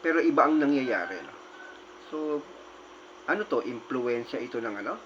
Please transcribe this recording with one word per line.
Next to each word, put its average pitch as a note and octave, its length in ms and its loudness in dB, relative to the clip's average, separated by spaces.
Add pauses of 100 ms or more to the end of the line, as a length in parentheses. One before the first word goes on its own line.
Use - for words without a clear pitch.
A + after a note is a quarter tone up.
Pero E3 160 4
iba D3+ 240 6
ang D#3 160 6
nangyayari, B2 640 2
no? - 100 -14 (760)
So, D3+ 320 -2 (800)
ano G3+ 240 -2
to? A#2+ 160 0
Impluwensya A#2+ 800 -2
ito A#2+ 160 -6
ng A2+ 240 -6
ano? F#3 220 -6